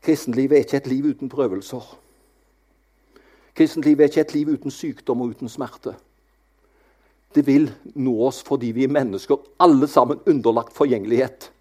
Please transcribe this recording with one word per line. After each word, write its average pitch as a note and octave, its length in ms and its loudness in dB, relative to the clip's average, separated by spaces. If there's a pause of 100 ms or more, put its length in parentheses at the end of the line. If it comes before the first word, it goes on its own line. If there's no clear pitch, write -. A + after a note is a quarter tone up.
Kristenlivet C3+ 560 0
er - 80 2
ikke C#3 120 -2
et C#3 120 -6
liv C3+ 200 -2
uten C#3 200 -8
prøvelser. A#2 520 -6 (1800)
Kristenlivet D3+ 460 4
er C#3+ 80 4
ikke D#3+ 100 0
et D3+ 140 -6
liv D3+ 180 -2
uten C3+ 200 -8
sykdom B2+ 500 -6
og A#2 100 -6
uten A#2+ 160 -12
smerte. - 460 -12 (1400)
Det D3 120 4
vil D3 200 4 (320)
nå C3 160 0 (140)
oss B2+ 180 -6
fordi A#2+ 300 -4
vi C3 100 0
er C#3 80 -4
mennesker, C3 460 -2 (180)
alle D3+ 320 6
sammen C3+ 400 2
underlagt A#2 460 0
forgjengelighet. A#2+ 760 -2 (100)